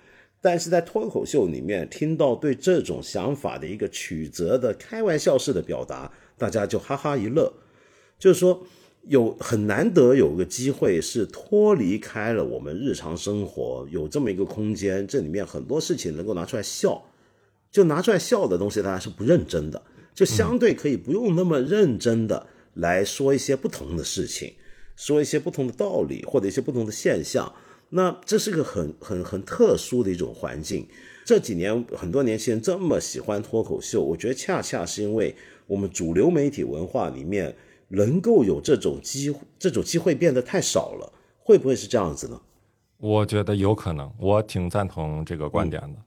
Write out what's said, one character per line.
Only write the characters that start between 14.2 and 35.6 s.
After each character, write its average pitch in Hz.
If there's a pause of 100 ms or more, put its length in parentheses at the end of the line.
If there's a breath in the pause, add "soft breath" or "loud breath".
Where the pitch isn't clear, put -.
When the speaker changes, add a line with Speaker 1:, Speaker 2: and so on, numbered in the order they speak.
Speaker 1:
么 120
一 92
个 95
空 107
间， 95
这 139
里 76
面 92
很 78
多 139
事 160
情 82
能 85
够 107
拿 85
出 -
来 104
笑， - (680 soft breath)
就 202
拿 156
出 220
来 185
笑 196
的 90
东 101
西 107
大 98
家 92
是 92
不 98
认 135
真 78
的， - (320 soft breath)
就 190
相 226
对 196
可 147
以 127
不 95
用 208
那 185
么 160
认 147
真 113
的 101 (280 loud breath)
来 87
说 139
一 135
些 135
不 131
同 76
的 76
事 -
情， -
Speaker 2:
嗯。 - (400 soft breath)
Speaker 1:
说 147
一 147
些 151
不 151
同 135
的 117
道 196
理 67
或 -
者 98
一 101
些 131
不 135
同 117
的 104
现 107
象， - (380 loud breath)
那 180
这 214
是 226
个 160
很， 76
很， 90
很 95
特 202
殊 123
的 98
一 90
种 67
环 69
境。 80 (360 loud breath)
这 226
几 113
年 107 (100)
很 87
多 131
年 110
轻 113
人 113
这 185
么 151
喜 -
欢 104
脱 113
口 -
秀， 104
我 78
觉 98
得 127
恰 147
恰 104
是 98
因 104
为 104 (300 loud breath)